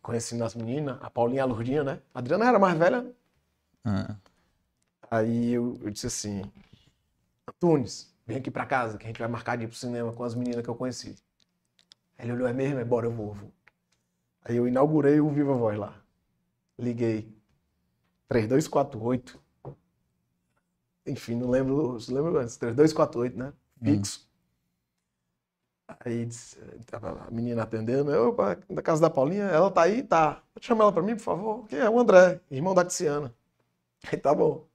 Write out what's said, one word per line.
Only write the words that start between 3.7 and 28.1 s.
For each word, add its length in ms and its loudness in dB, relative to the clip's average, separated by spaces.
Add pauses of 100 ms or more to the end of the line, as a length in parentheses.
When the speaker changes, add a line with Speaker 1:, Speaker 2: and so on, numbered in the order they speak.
Speaker 2:
É. 300 -2 (960)
Speaker 1:
Aí 420 0
eu, 300 -2
eu 80 -6
disse 160 -10
assim, 360 -8 (1040)
"Antunes, 680 0 (120)
vem 120 -6
aqui 120 -6
pra 140 -6
casa 320 -2
que 80 -16
a 40 -12
gente 100 -12
vai 100 -4
marcar 300 -6
de 60 -6
ir 40 -10
pro 80 -16
cinema 360 -6
com 120 -10
as 100 -6
meninas 280 -4
que 80 -8
eu 40 -6
conheci." 420 -10 (1000)
Aí 80 -18
ele 80 -6
olhou, 160 -2
"É 40 -2
mesmo? 260 -2
É, 60 -4
bora, 220 0
eu 60 -2
vou, 160 -8
eu 60 -12
vou." 180 -18 (920)
Aí 120 -4
eu 100 2
inaugurei 540 4
o 100 2
Viva 240 0
Voz 240 0
lá. 160 -10 (840)
Liguei. 500 -2 (1000)
Três 200 2
dois 180 4
quatro 380 -2
oito. 360 -4 (1700)
Enfim, 300 -8
não 140 -2
lembro, 480 0 (100)
não 60 -4
lembro 240 0
antes. 180 -4
Três 180 -4
dois 180 6
quatro 280 0
oito, 180 -4
né? 140 -8 (280)
Speaker 2:
Hum. 40 -10
Speaker 1:
Fixo. 420 0 (1800)
Aí 200 -4
disse, 320 -14 (300)
tava 400 -10
a 40 -14
menina 320 -4
atendendo. 480 -2